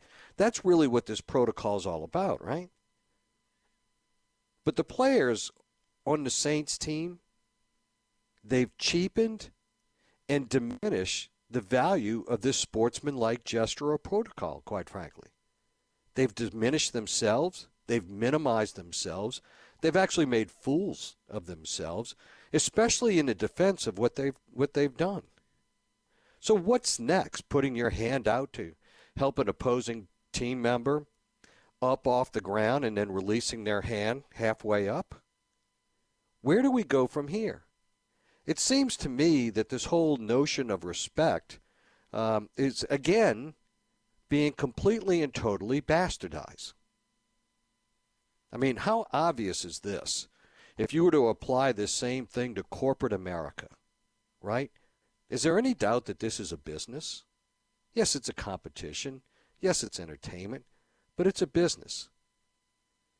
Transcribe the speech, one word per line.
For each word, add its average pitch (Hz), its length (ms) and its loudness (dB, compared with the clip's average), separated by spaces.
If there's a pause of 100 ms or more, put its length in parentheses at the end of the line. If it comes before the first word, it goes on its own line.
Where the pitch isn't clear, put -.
(360)
that's 214 300 0
really 170 200 8
what 120 200 2
this 110 160 -6
protocol 113 560 0
is 87 80 -6
all 82 180 -4
about, 165 400 -4
right? 170 240 -6 (2000)
But 151 100 0
the 170 80 0
players 196 680 2 (540)
on 151 200 0
the 127 60 -2
Saints 151 460 0
team, 160 440 -6 (1200)
they've 123 320 0
cheapened 214 720 0 (800)
and 139 180 0
diminished 117 840 -2 (200)
the 117 120 -2
value 123 680 0
of 110 140 -2
this 131 160 0
sportsmanlike 117 840 0
gesture 117 480 -2
or 151 60 -2
protocol, 98 680 -4
quite 95 240 -6
frankly. - 400 -14 (840)
They've 131 180 2
diminished 117 580 0
themselves. 120 760 0 (180)
They've 113 200 0
minimized 113 680 0
themselves. 92 640 -6 (400)
They've 156 160 2
actually 180 300 4
made 113 240 2
fools - 680 -4 (120)
of 101 160 -8
themselves, 85 680 -8 (400)
especially 220 640 2
in 147 80 2
the 117 80 0
defense 175 520 0
of 98 120 -4
what 117 160 2
they've, 139 220 -4 (140)
what 135 220 -2
they've 143 240 2
done. 180 280 -2 (1160)
So - 140 4
what's 214 440 2
next? 147 520 -2
Putting 139 260 2
your 117 140 0
hand 117 360 -2
out 123 280 0
to 82 220 -12 (400)
help 135 220 0
an 117 100 0
opposing 117 580 -2 (260)
team 123 300 -4
member 120 420 0 (800)
up 131 240 0
off 127 260 2
the 110 80 -4
ground 107 460 2
and 107 100 -2
then 101 160 0
releasing 107 520 -2
their 104 180 0
hand 113 400 -2 (120)
halfway 104 540 0
up? 143 280 -6 (1200)
Where 170 220 4
do 277 80 4
we 247 140 2
go 131 220 4
from 143 220 -6
here? 175 360 -4 (840)
It 151 120 -2
seems 269 400 2
to 143 120 -4
me 131 400 4
that 104 180 0
this 127 180 -6
whole 160 300 4
notion 123 540 0
of 92 140 -2
respect, 90 760 -2 (500)
um, 110 460 0
is, 135 320 -2
again, 143 640 2 (760)
being 147 220 4
completely 185 680 0
and 139 120 -2
totally 113 480 0
bastardized. 147 880 -2 (1800)
I - 40 -12
mean, 127 200 2
how 226 360 0
obvious 127 520 0
is 85 160 -12
this? - 480 -6 (500)
If 151 140 -2
you 160 100 2
were 175 80 6
to 143 160 6
apply 127 460 2
this 104 180 -2
same 127 340 -4
thing 123 300 -6
to 120 80 -6
corporate 131 500 -2
America, 90 540 -6 (720)
right? 120 300 -4 (580)
Is - 140 -4
there 160 160 4
any 254 160 2
doubt 113 300 0
that 98 160 -8
this 113 180 -4
is 85 140 -8
a 82 40 -6
business? 80 680 -12 (680)
Yes, 214 200 2
it's 139 140 -4
a - 40 -6
competition. 98 920 -10 (380)
Yes, 185 220 0
it's - 160 -10
entertainment, 92 680 -12 (500)
but 180 100 2
it's 196 160 2
a 180 60 2
business. - 640 -2 (1080)